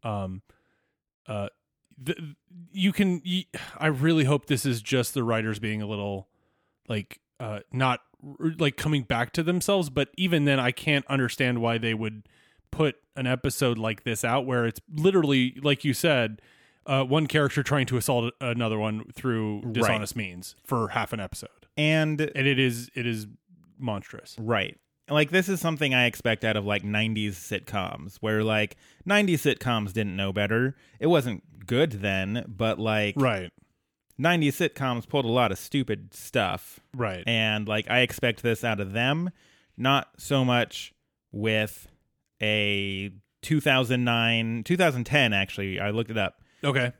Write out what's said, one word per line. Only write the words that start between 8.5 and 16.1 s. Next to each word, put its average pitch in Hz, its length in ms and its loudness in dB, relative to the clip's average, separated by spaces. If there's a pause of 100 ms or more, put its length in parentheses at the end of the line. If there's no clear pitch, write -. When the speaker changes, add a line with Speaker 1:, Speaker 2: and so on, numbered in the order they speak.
Speaker 1:
like, 147 180 2
coming 151 260 0
back 120 300 -2
to 170 100 -2
themselves. 180 480 2
But 135 260 0
even 170 280 2
then, 139 160 4
I 123 120 2
can't 143 340 0
understand 123 540 0
why 117 180 0
they 113 160 0
would 110 340 -6 (420)
put 151 260 0 (200)
an 127 100 -2
episode 127 520 0
like 110 260 -4
this 117 200 -4
out 123 220 2
where 123 200 2
it's 113 140 -4 (140)
literally, 151 680 4
like 143 220 2
you 143 100 2
said, 120 460 2 (460)